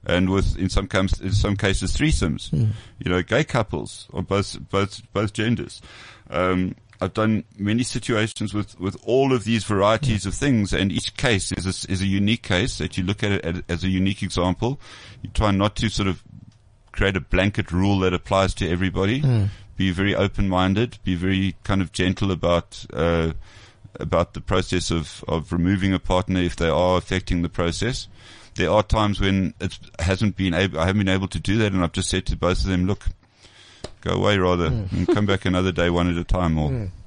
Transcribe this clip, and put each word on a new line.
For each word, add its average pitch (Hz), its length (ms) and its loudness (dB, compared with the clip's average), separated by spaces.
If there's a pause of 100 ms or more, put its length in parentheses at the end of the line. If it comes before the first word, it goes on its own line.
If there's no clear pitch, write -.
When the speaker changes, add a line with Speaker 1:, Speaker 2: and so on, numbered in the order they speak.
Speaker 1:
And 92 220 2
with, 95 280 2
in 92 120 0
some 98 180 0
cams-, 95 340 0
in 95 100 -2
some 101 260 2
cases, 95 400 0
threesomes. 117 540 0
Speaker 2:
Mm. 123 180 2 (340)
Speaker 1:
You 90 80 -2
know, 90 120 2
gay 120 200 2
couples, - 680 -4
or 90 100 -6
both, - 360 -2 (120)
both, 98 320 -2 (120)
both 101 200 -2
genders. 110 480 -2 (480)
Um, 92 460 0 (260)
I've 92 120 -4
done 110 300 2 (140)
many 104 260 0
situations 110 680 -4
with, 101 260 -6
with 95 240 -4
all 135 300 2
of 113 100 0
these 107 220 0
varieties 107 600 2
of 95 80 -4
things, 113 400 2
and 95 180 0
each - 260 -4
case 113 340 0
is - 140 -4
a, 95 40 0
s-, - 160 -6
is 92 160 -2
a 98 60 0
unique 101 360 2
case 101 340 0
that - 200 -4
you 90 60 -2
look 98 200 -2
at 104 80 0
it 98 140 0
as, 87 220 -4
as 85 160 -4
a 95 60 0
unique 95 340 0
example. 92 560 -2 (420)
You 101 120 -12
try 107 180 4
not 98 260 2
to 110 120 0
sort 101 180 0
of 87 160 -4 (680)
create 98 260 0
a - 40 0
blanket 95 500 0
rule 95 280 4
that 92 140 2
applies 95 420 0
to 85 140 -2
everybody. 95 520 0
Speaker 2:
Mm. 113 280 4 (260)
Speaker 1:
Be 95 160 2
very 98 240 2
open-minded, 98 880 2
be 92 120 0
very 95 480 0
kind 98 180 0
of 85 100 -4
gentle 95 400 0
about, 87 640 -2
uh, 82 400 0 (680)
about 82 340 -2
the - 60 -10
process 92 520 -2
of, 82 360 -4
of 80 240 -4
removing 92 420 2
a 90 60 0
partner 92 400 0
if 87 160 0
they 82 140 0
are 90 280 2
affecting 90 440 -2
the 82 80 -2
process. 90 580 -4 (480)
There 85 160 2
are 104 120 6
times 104 360 0
when 98 400 2
it 90 180 -6 (220)
hasn't 95 380 0
been 95 160 0
able, 87 260 0
I 82 60 2
haven't 98 180 2
been 95 100 2
able 95 140 0
to 85 140 -6
do - 160 0
that, 104 160 2
and 92 100 2
I've 80 80 -2
just 92 160 -2
said 92 200 -2
to 82 100 -2
both 87 220 2
of - 80 0
them, 90 200 2
"Look, 101 200 -2 (920)
go 87 120 -4
away 98 260 2
rather, 90 320 2
Speaker 2:
Mm. 107 240 -2
Speaker 1:
and - 160 0
come 202 160 2
back 98 180 0
another 92 300 2
day, 87 160 2
one 87 200 2
at 82 60 0
a 85 80 -2
time," 85 340 0
or 76 120 0
Speaker 2:
Mm. 98 200 -4 (180)